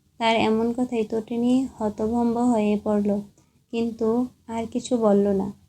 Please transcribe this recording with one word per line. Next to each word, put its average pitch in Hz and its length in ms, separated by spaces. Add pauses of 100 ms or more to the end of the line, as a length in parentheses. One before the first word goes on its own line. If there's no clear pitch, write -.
(180)
তার 226 180
এমন 220 400
কথায় 247 340
তটিনী 240 560 (120)
হতভম্ব 226 600
হয়ে 214 460
পড়ল, 208 360 (500)
কিন্তু 233 560 (200)
আর 226 200
কিছু 247 300
বলল 202 320
না। 196 240 (160)